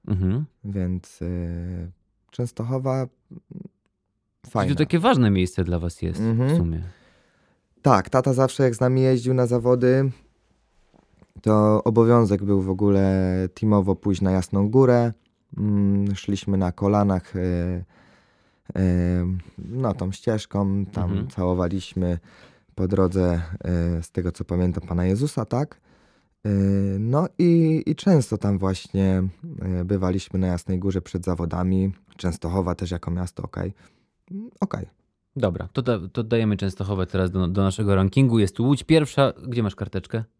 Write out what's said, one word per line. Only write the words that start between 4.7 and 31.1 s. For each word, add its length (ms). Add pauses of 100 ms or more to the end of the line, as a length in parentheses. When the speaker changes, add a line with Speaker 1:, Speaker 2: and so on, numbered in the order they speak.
Speaker 1:
to 40
takie 200
ważne 320
miejsce 340
dla 140
was 240
jest 180
Speaker 2:
Mhm. 340
Speaker 1:
w 20
sumie. 260 (1000)
Speaker 2:
Tak, 280
tata 220
zawsze 300
jak 120
z 60
nami 220
jeździł 320
na 120
zawody, 640 (1300)
to 420
obowiązek 600
był 180
w 80
ogóle 540 (300)
teamowo 420
pójść 240
na 100
Jasną 400
Górę. 420 (460)
Mm, 580
szliśmy 420
na 140
kolanach, 640
y, 40 (1400)
y, 60 (760)
no, 360
tą 180
ścieżką, 760
tam 240
Speaker 1:
Mhm. 180
Speaker 2:
całowaliśmy 920 (560)
po 140
drodze, 540 (560)
y, 40
z 80
tego 220
co 120
pamiętam, 440
Pana 180
Jezusa, 380
tak? 360 (680)
Y, 540
no 260 (120)
i, 480
i 80
często 440
tam 200
właśnie, 640 (580)
y, 40
bywaliśmy 540
na 80
Jasnej 320
Górze 240
przed 220